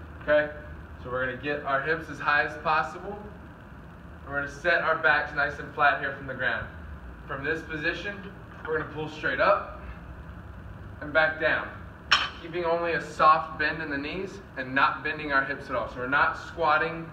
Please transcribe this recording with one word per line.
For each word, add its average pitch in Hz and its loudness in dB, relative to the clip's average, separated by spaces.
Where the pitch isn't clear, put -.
okay? 151 4
So 127 -8
we're 127 0
gonna 123 -4
get 143 -2
our 135 2
hips 160 -2
as 135 -8
high 147 4
as - -2
possible. 180 0
We're 139 -6
gonna 139 -2
set 170 4
our 156 4
backs 147 4
nice 143 0
and - -10
flat 143 6
here 139 -2
from 135 -8
the 131 -4
ground. 123 0
From 135 -6
this 160 0
position, 170 -4
we're 156 0
gonna 151 -2
pull 151 -4
straight 147 -2
up 196 4
and 151 -8
back 156 4
down, 143 2
keeping 170 -2
only 170 2
a 147 0
soft 160 6
bend 151 0
in 156 -4
the 143 -2
knees 170 -6
and 131 -6
not 139 4
bending 151 -2
our 139 6
hips 139 -4
at 131 -2
all. 113 0
So - -10
we're 123 -4
not 143 4
squatting 160 2